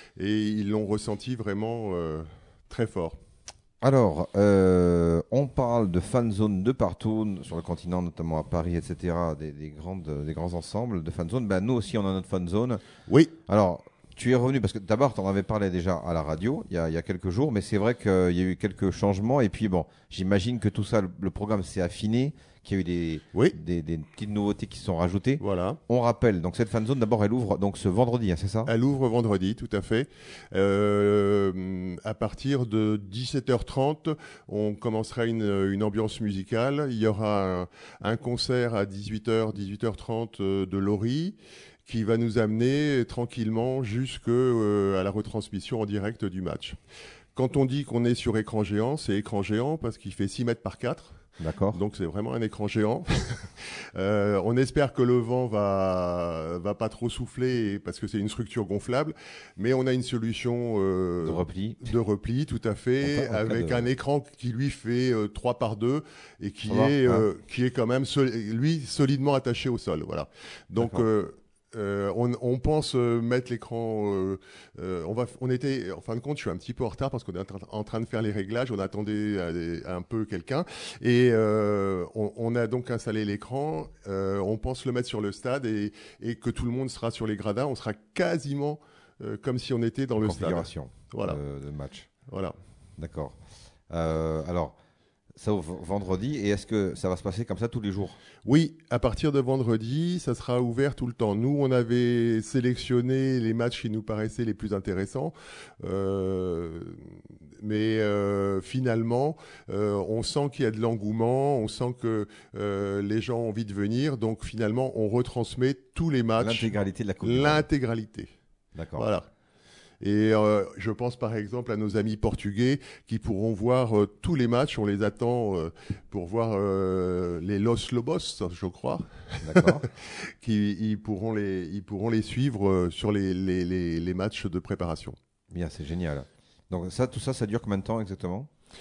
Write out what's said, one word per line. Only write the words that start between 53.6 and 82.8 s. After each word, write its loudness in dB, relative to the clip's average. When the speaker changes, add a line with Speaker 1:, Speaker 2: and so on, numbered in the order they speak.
Speaker 1:
Euh, 2
on 2
espère 2
que 2
le 6
vent 0
va, 0
va -2
pas -2
trop -4
souffler -2
parce -10
que -6
c'est -2
une 0
structure -4
gonflable, -2
mais 2
on 2
a 4
une 2
solution, -2
euh, 0
Speaker 2:
De -2
repli. -4
Speaker 1:
de 4
repli, 0
tout -4
à 0
fait, 0
Speaker 2:
En 0
cas, -2
en -4
cas 0
Speaker 1:
avec 0
Speaker 2:
de 0
Speaker 1:
un 0
écran 0
qui -4
lui 0
fait, 0
euh, 2
trois -2
par -2
deux 0
et -6
qui -8
Speaker 2:
Ça 0
va, 6
Speaker 1:
est, 4
Speaker 2:
hein. 6
Speaker 1:
euh, 2
qui 0
est 2
quand 0
même 2
sol-, 2
lui 0
solidement 2
attaché 0
au 0
sol. -2
Voilà. -6
Donc, 0
Speaker 2:
D'accord. 2
Speaker 1:
euh, 2
euh, -2
on, 2
on 0
pense, 0
euh, 2
mettre -2
l'écran, -2
euh, -2
euh, -4
on -4
va -2
f-, -16
on -4
était, -2
en -10
fin -6
de -4
compte, -6
je -10
suis -2
un -4
petit -10
peu -6
en -2
retard -4
parce -6
qu'on -12
est -6
en -6
tra-, -14
en -6
train -4
de -4
faire -2
les 0
réglages, -2
on -2
attendait, -4
euh, -2
un -6
peu -4
quelqu'un -4
et, 6
euh, 4
on, -2
on -2
a 2
donc -4